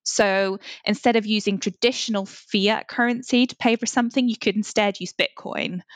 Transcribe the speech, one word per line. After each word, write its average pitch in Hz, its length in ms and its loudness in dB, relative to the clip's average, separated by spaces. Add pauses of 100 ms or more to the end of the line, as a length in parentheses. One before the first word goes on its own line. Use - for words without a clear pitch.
So 196 560 0 (260)
instead 220 300 2
of 220 120 0
using 208 320 0
traditional 214 680 -2
fiat - 600 -2
currency 247 580 2
to - 100 -4
pay 233 200 2
for 233 100 -4
something, 247 420 0
you 220 80 0
could 196 200 -2
instead 208 420 0
use 180 140 -8
Bitcoin. - 680 -4 (140)